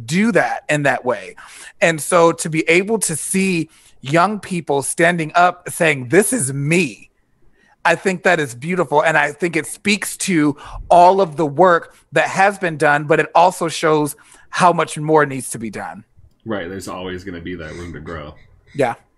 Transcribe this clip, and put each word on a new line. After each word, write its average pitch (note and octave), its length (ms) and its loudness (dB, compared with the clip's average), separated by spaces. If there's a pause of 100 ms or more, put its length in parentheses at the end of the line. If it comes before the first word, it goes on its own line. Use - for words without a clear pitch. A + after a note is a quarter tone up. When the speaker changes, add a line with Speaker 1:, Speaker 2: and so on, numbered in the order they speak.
Speaker 1:
do F#3+ 260 0
that C3 380 0
in D3+ 140 0
that C3 200 0
way. G2 320 -6 (460)
And E3 200 2
so E3+ 300 4
to - 180 -6
be D#3 200 -2
able G3 300 2
to E3+ 180 -4
see F#3+ 520 -2 (300)
young F3 400 0
people D#3 420 -4
standing E3 540 0
up F3 340 2
saying, C#3 400 -2
"This F#3 240 2
is D#3 180 -4
me," C#3 600 -2 (760)
I E3+ 100 4
think F#3 280 -4
that F3 160 4
is C3 160 -4
beautiful. D3+ 480 0
And D#3+ 140 2
I D3 140 0
think E3+ 240 -4
it D3+ 120 -2
speaks - 500 -4
to D3+ 400 0 (320)
all F3+ 320 6
of D#3 160 -2
the E3 80 0
work E3 500 2 (160)
that D3+ 160 2
has G3 300 2
been E3 180 -4
done, D3 300 2
but D#3 140 2
it D3+ 160 0
also F3 320 4
shows D3+ 480 0 (340)
how F3 240 2
much D#3+ 240 -4
more D3+ 300 2
needs C3 240 -10
to A#2+ 80 -10
be A2+ 100 -8
done. G2 360 -14 (380)
Speaker 2:
Right. G2 240 -8
There's F#2+ 200 -12
always F2+ 360 -10
gonna F2+ 160 -12
be F2+ 160 -10
that D#2+ 180 -12
room E2+ 200 -14
to D2+ 60 -14
grow. D2+ 340 -14 (400)
Speaker 1:
Yeah. B2 220 -2 (220)